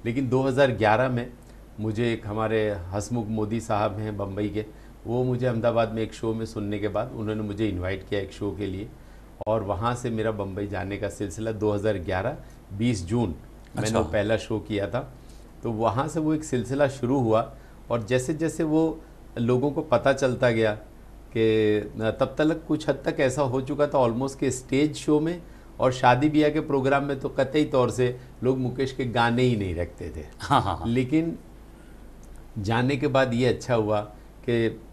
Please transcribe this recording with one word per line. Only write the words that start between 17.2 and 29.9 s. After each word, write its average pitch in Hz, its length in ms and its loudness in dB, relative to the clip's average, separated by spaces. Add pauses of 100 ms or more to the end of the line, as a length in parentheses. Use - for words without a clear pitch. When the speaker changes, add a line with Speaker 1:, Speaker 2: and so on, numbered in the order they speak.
Speaker 1:
हुआ, 113 340 2 (360)
और 117 120 0
जैसे 127 320 0
जैसे 160 300 -2
वो 160 360 2 (380)
लोगों 123 320 2
को - 120 -4
पता 139 300 4
चलता 123 380 2
गया 110 240 4 (640)
कि 110 440 4 (160)
तब 110 420 0
तक 156 300 2
कुछ 151 200 0
हद 139 160 -2
तक 160 160 -2
ऐसा 139 220 2
हो 131 180 0
चुका 139 260 0
था 147 120 0
almost 127 360 2
कि 135 160 0
स्टेज 139 460 0
शो 151 240 2
में 170 220 -2 (380)
और 127 120 4
शादी 127 360 4
ब्याह 151 220 6
के 156 100 0
प्रोग्राम 139 440 2
में 139 160 -4
तो 139 80 -4
कतई 143 360 2
तौर 127 260 2
से 123 300 0 (240)
लोग 131 140 2
मुकेश 127 340 -2
के 135 120 -4
गाने 117 380 2
ही 123 140 4
नहीं 95 180 -2
रखते 85 420 -6